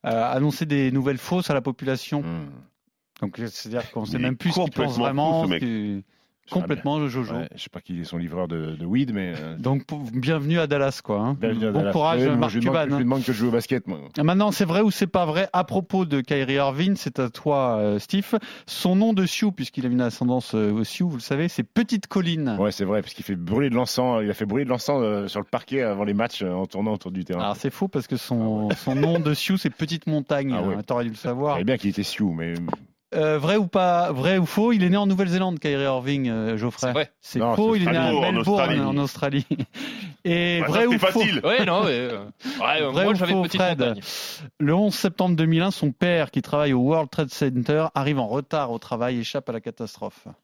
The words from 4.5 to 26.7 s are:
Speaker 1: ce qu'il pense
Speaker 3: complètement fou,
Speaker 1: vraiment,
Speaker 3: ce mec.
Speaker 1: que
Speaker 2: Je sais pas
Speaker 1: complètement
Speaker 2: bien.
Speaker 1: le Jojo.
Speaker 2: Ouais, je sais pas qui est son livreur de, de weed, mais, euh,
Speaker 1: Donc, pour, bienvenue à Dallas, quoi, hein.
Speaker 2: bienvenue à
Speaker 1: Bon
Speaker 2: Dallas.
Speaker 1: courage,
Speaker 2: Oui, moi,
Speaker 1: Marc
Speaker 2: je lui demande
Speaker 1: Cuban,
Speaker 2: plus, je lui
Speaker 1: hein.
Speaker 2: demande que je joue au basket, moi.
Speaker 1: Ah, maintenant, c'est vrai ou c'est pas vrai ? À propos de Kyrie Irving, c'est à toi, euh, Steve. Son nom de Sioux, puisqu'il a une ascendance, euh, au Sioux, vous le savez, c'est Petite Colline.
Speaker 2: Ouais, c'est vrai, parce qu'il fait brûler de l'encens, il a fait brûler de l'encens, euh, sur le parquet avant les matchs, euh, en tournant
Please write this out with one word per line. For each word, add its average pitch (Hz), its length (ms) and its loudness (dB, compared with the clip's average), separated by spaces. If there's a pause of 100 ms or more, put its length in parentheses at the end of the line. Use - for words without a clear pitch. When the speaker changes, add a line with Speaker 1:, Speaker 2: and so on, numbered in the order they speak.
Speaker 1:
ce 180 100 0
qu'il 180 40 2
pense 156 100 -2
Speaker 3:
complètement 131 200 -2
fou, 117 60 0
Speaker 1:
vraiment, 151 440 2
Speaker 3:
ce - 40 0
mec. 170 120 0
Speaker 1:
que 127 60 -2
Speaker 2:
Je 104 880 -8
sais - 20 -
pas 185 40 2
Speaker 1:
complètement 151 360 -2
Speaker 2:
bien. 151 80 0
Speaker 1:
le 139 40 -2
Jojo. 120 280 -4
Speaker 2:
Ouais, 80 180 -6
je - 80 -16
sais - 80 -16
pas 90 100 -14
qui 87 200 -8
est 82 40 -8
son 85 140 -10
livreur 85 300 -4
de, 80 260 -6
de 78 100 -10
weed, 117 300 0
mais, 92 220 -4
euh, 80 220 -10
Speaker 1:
Donc, 131 280 -2
pour, 151 140 -8 (120)
bienvenue 147 460 0
à 160 80 0
Dallas, 139 380 0
quoi, 104 160 -2
hein. 131 200 0
Speaker 2:
bienvenue 113 280 0
à - 20 0
Speaker 1:
Bon 143 80 0
Speaker 2:
Dallas. 190 140 0
Speaker 1:
courage, 160 280 2
Speaker 2:
Oui, 214 60 4
moi, 127 100 2
Speaker 1:
Marc 117 140 2
Speaker 2:
je 113 80 0
lui 117 80 2
demande 135 80 2
Speaker 1:
Cuban, 165 80 2
Speaker 2:
plus, 139 80 0
je 143 60 2
lui 135 40 2
Speaker 1:
hein. 127 40 2
Speaker 2:
demande 131 180 2
que 127 100 0
je 107 60 0
joue 117 80 2
au 120 60 4
basket, 120 340 0
moi. 87 120 -6 (200)
Speaker 1:
Ah, 147 60 2
maintenant, 190 260 4
c'est 190 140 2
vrai 175 160 2
ou 214 100 6
c'est 190 160 0
pas 180 180 2
vrai ? 165 280 0
À 180 100 4
propos 185 420 0
de 143 160 2
Kyrie 135 340 0
Irving, 143 420 2
c'est - 240 -6
à 123 100 0
toi, 135 480 0
euh, 104 220 2
Steve. 202 400 -2 (260)
Son 185 300 0
nom 226 160 4
de 190 120 2
Sioux, 202 280 0
puisqu'il 127 340 -6
a - 20 0
une 123 120 2
ascendance, 123 560 0
euh, 107 160 2
au 110 100 0
Sioux, 180 260 -2
vous 147 100 -4
le 113 40 -8
savez, 147 240 0
c'est 135 160 -2
Petite 220 460 -2
Colline. 160 500 0
Speaker 2:
Ouais, 101 140 2
c'est 101 120 -4
vrai, 101 180 0
parce - 120 -12
qu'il - 100 -14
fait 101 120 -4
brûler 107 340 0
de 113 60 0
l'encens, 123 480 2
il 104 40 0
a 101 60 0
fait 110 120 -2
brûler 123 180 0
de 127 60 -4
l'encens, 131 300 0
euh, 104 280 0
sur 104 100 -6
le 101 80 -6
parquet 131 360 -4
avant 104 200 0
les 104 120 0
matchs, 113 280 0
euh, 90 100 -2
en 92 140 -2
tournant 104 260 -4